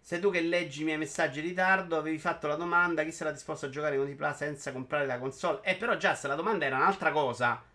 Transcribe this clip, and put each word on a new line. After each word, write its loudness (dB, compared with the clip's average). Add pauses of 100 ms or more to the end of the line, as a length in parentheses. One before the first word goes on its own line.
Sei -4
tu 4
che 2
leggi 0
i -2
miei 0
messaggi -2
in -4
ritardo, 2
avevi -2
fatto -4
la 0
domanda: 2
chi -8
sarà -4
disposto -8
a -4
giocare -2
con 2
tripla -4
A -4
senza -6
comprare -2
la -2
console? -2
Eh, 0
però 0
già, 2
se -6
la 2
domanda 0
era 0
un'altra 4
cosa. 2 (120)